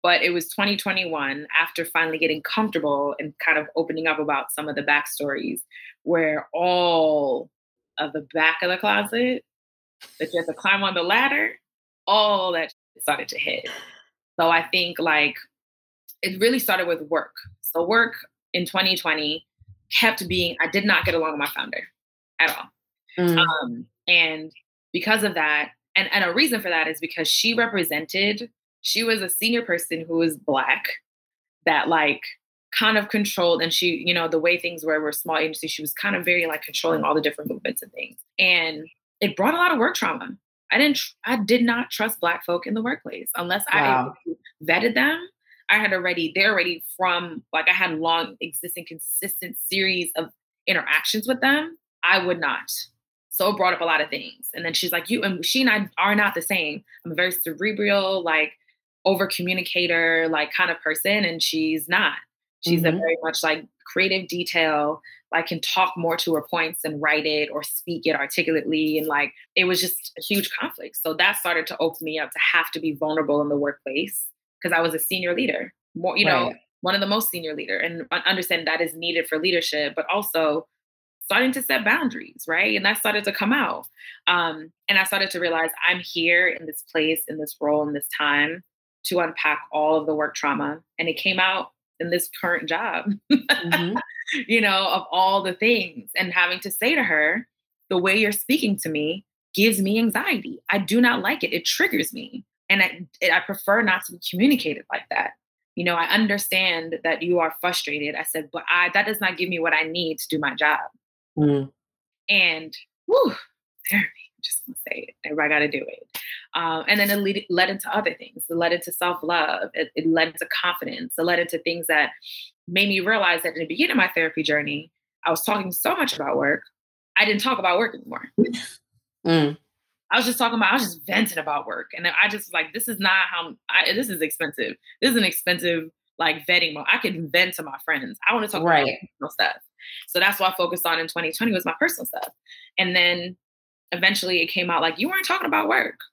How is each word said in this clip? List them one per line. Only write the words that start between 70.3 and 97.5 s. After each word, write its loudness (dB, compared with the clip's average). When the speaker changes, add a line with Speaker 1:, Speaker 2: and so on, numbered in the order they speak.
Speaker 1:
conflict. -8
So -4
that 2
started -2
to -8
open -2
me -6
up -6
to -10
have 0
to -6
be -2
vulnerable 0
in 0
the 2
workplace -4
'cause 0
I 4
was 0
a -2
senior -2
leader, -2
more, -2
you 4
know, 4
Speaker 2:
Right. -6
Speaker 1:
one 0
of 2
the 0
most 0
senior -6
leader, -4
and -4
un-, -2
understand 0
that 0
is -2
needed -2
for -2
leadership, 0
but -4
also 0
starting 2
to -4
set 0
boundaries, -2
right? 0
And -2
that 2
started 0
to -2
come 0
out. 0
Um, 0
and 4
I 6
started 0
to -4
realize 2
I'm 2
here 2
in -4
this -12
place, 0
in -8
this -8
role, 2
in -4
this -6
time 2
to 0
unpack 0
all 4
of -4
the 0
work -2
trauma. -2
And -2
it -4
came 0
out 0
in -2
this 0
current -2
job, -2
<laughs> -2
Speaker 2:
Mm-hmm. 2
Speaker 1:
you 4
know, 2
of 0
all 4
the 0
things. 0
And 0
having 2
to -6
say 0
to 2
her, 0